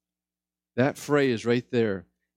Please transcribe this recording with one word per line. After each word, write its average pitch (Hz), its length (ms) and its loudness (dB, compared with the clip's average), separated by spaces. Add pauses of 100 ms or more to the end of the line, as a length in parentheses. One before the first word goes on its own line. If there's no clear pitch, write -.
(760)
That 127 220 0
phrase 135 480 0
right 120 260 0
there 104 340 -2 (320)